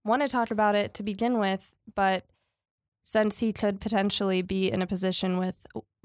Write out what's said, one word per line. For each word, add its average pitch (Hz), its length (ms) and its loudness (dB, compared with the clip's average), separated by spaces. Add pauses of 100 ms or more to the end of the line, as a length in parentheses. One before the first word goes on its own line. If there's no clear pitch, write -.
wanna 262 240 0
talk 240 220 -2
about 208 240 2
it 208 180 -2
to - 100 -8
begin 214 340 -2
with, 196 380 -2 (180)
but 190 320 0 (800)
since 214 360 4
he 226 120 0
could 202 300 -2
potentially 196 600 0
be 190 300 0
in 185 100 0
a 180 60 -2
position 185 500 0
with 185 180 -4 (180)
w-, - 120 -10 (200)